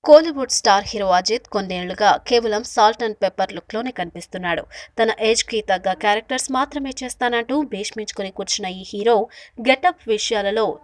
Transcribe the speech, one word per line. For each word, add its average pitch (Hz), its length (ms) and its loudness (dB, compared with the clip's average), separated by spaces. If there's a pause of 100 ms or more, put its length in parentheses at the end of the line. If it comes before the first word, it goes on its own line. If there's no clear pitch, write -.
కోలీవుడ్ 302 460 6
స్టార్ 202 340 4
హీరో 202 180 -4 (120)
అజిత్ 208 360 -2
కొన్నేళ్లుగా 185 540 0 (200)
కేవలం 226 340 2 (100)
salt 220 340 4
and 214 160 -4
pepper 190 240 -2 (100)
లుక్‌లోనే 233 420 -8
కనిపిస్తున్నాడు. 175 640 -6 (360)
తన 226 120 2 (180)
ఏజ్‌కి 226 300 0 (120)
తగ్గ 185 220 0 (100)
క్యారెక్టర్స్ 220 540 -2
మాత్రమే 277 440 -4
చేస్తానంటూ 240 560 -4 (160)
భీష్మించుకుని 208 680 -8
కూర్చున్న 196 300 -6 (120)
ఈ - 100 -16
హీరో 220 260 2 (520)
గెటప్ 302 340 2 (100)
విషయాలలో 214 540 0 (180)